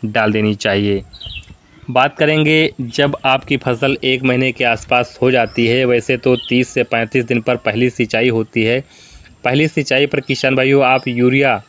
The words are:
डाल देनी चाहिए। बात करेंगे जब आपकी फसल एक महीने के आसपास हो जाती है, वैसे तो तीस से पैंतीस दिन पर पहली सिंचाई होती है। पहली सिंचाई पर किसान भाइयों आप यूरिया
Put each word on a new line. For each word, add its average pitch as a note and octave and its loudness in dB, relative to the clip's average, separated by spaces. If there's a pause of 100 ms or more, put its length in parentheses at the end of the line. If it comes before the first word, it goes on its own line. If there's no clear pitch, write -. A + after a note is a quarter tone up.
डाल A2 0
देनी G#2+ 0
चाहिए। G2+ -2 (840)
बात B2+ 0
करेंगे D#3 2 (100)
जब C#3 -2 (100)
आपकी C3 0
फसल C3 -2
एक C3 0
महीने B2+ 0
के B2+ -4
आसपास A#2+ 0
हो B2+ 2
जाती A#2 0
है, B2+ 2
वैसे B2 0
तो B2+ 2
तीस B2 -2
से B2+ -2
पैंतीस A2+ -2
दिन A#2+ -2
पर A#2+ -2
पहली A2+ 0
सिंचाई A#2 -2
होती A2+ -2
है। B2 -2 (600)
पहली C#3 2
सिंचाई C#3 0
पर C3+ -4
किसान C3 -2
भाइयों C3+ 4
आप C3 2
यूरिया B2+ 2